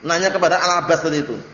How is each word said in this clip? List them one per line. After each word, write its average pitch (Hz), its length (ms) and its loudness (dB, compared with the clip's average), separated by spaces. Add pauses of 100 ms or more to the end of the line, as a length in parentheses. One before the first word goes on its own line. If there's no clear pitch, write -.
Nanya 175 320 -2
kepada 180 240 2
Al-Abbas 175 480 2
tadi 151 160 0
itu. 120 160 -6 (180)